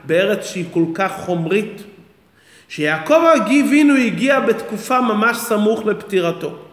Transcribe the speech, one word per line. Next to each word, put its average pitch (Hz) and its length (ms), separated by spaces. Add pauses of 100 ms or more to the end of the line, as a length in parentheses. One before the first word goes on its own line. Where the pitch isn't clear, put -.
בארץ 190 420
שהיא 175 260
כל 165 220
כך 190 180
חומרית. 180 720 (840)
שיעקב 165 520 (140)
אבינו 277 600
הגיע 247 440
בתקופה 226 640
ממש 226 360
סמוך 220 480
לפטירתו 185 680 (220)